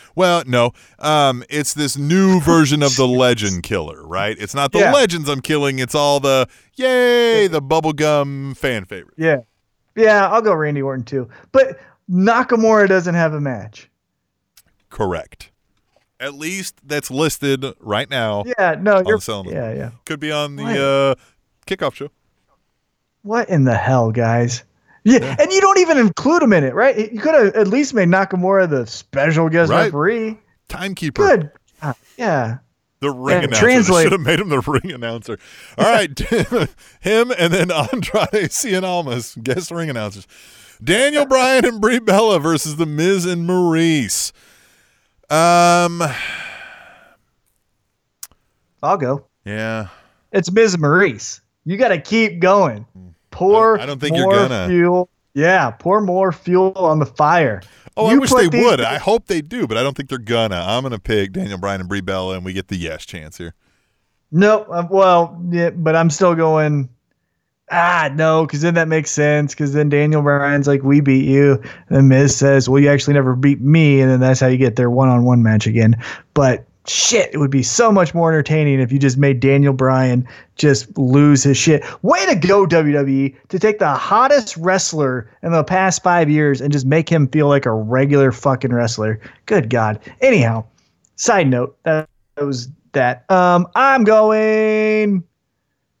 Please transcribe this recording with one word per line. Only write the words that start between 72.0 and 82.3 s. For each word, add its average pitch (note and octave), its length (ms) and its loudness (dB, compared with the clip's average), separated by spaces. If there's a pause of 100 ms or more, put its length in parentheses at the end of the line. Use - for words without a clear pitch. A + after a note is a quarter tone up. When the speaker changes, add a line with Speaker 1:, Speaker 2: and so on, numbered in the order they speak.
Speaker 2:
Miz C3+ 280 4
says, C#3 320 2
"Well, C#3 140 4
you C#3+ 80 6
actually C#3+ 240 0
never C3 200 2
beat C3+ 280 0
me," D3 400 4
and C3 80 4
then B2+ 100 2
that's C3 200 2
how C3 80 2
you B2+ 100 2
get B2 180 0
their B2 140 0
one-on-one B2 520 4
match A2 240 2
again. A2+ 300 2 (380)
But C3 300 2 (220)
shit, - 460 0
it D3+ 60 -6
would C#3+ 120 0
be C#3 120 0
so A3+ 300 2
much F3+ 200 2
more E3 180 0
entertaining D3+ 500 0
if B2 120 0
you C#3 60 2
just C3+ 180 2
made C#3 240 2
Daniel C#3 320 4
Bryan C3 540 0 (300)
just - 420 0
lose C#3 460 4
his C#3 120 2
shit. D3+ 260 2 (200)
Way F4 240 0
to E4+ 80 2